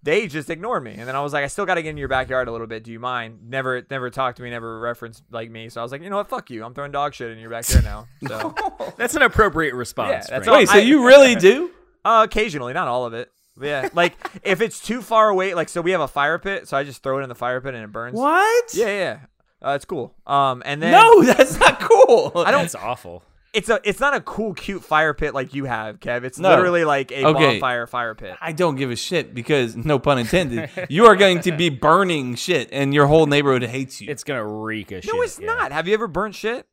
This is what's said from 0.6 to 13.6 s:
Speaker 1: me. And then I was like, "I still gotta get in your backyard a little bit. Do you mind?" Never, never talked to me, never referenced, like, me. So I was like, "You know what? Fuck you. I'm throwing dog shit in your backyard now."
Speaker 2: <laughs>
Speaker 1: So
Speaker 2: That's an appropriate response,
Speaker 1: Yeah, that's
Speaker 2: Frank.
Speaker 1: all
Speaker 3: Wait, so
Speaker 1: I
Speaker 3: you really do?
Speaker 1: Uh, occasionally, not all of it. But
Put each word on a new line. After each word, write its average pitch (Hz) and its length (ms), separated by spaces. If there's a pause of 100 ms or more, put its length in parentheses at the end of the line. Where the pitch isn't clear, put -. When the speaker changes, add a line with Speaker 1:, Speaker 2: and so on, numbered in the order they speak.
Speaker 1:
me. 110 140
And 117 100
then 131 80
I 139 60
was 143 120
like, 143 120
"I 139 40
still 202 180
gotta 175 160
get 156 80
in 147 60
your 139 120
backyard 127 400
a 117 40
little 117 140
bit. 110 180
Do 117 80
you 113 80
mind?" 113 480
Never, 127 420
never 127 200
talked 127 280
to 127 40
me, 123 80
never 113 300
referenced, 117 500
like, 117 200
me. 113 180
So 117 120
I - 40
was 123 80
like, 143 100
"You 190 80
know 196 60
what? 202 120
Fuck 240 220
you. 110 140
I'm 120 100
throwing 143 180
dog 143 220
shit 117 160
in 113 80
your 113 120
backyard 117 340
now." 107 220 (160)
Speaker 2:
<laughs> 139 60
Speaker 1:
So 110 260 (420)
Speaker 2:
That's 240 180
an 302 80
appropriate 165 520
response, 123 360 (180)
Speaker 1:
Yeah, 127 100
that's - 60
Speaker 2:
Frank. - 40
Speaker 1:
all 226 80
Speaker 3:
Wait, 240 120
so 202 60
Speaker 1:
I 208 60
Speaker 3:
you 254 260
really 262 280
do? 233 360 (340)
Speaker 1:
Uh, 220 200
occasionally, 151 480
not 160 160
all 123 180
of 113 80
it. 117 160 (260)
But 139 100